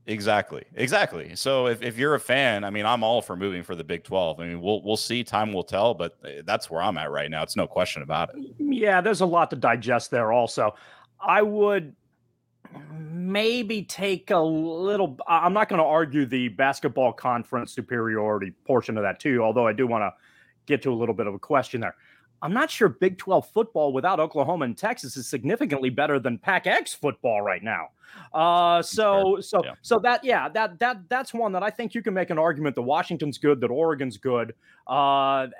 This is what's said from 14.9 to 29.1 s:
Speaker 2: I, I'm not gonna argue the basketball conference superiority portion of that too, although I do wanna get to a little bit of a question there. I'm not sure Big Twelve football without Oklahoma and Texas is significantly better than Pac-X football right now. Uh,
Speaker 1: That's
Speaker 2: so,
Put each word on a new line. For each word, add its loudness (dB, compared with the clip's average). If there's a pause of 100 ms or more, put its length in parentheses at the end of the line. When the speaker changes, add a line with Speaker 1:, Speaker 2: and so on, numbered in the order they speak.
Speaker 2:
I, 4
I'm 4
not 2
gonna 2
argue 2
the 0
basketball 2
conference -4
superiority -2 (120)
portion 2
of 0
that -2
too, 2
although 4
I 2
do 0
wanna 0 (540)
get 0
to 0
a -2
little 0
bit -4
of -4
a -10
question -2
there. -6 (480)
I'm -2
not 0
sure 4
Big 0
Twelve 0
football 0
without 0
Oklahoma 0
and -4
Texas -6
is -10
significantly -2
better 2
than -2
Pac-X 0
football 0
right -2
now. -4 (440)
Uh, 4
Speaker 1:
That's -4
Speaker 2:
so, 4